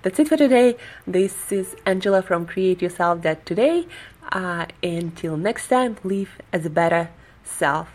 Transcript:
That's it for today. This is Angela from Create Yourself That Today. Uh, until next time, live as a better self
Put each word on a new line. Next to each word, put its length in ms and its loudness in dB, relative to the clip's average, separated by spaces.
That's 160 -2
it 120 4
for 80 4
today. 400 6
This 460 -2
is 240 -4
Angela 360 2
from 240 -2
Create 360 0
Yourself 420 0
That 220 -2
Today. 400 0
Uh, 360 -4
until 540 -4
next 320 -4
time, 380 2
live 240 -4
as 120 -2
a 40 -2
better 400 2
self 520 -2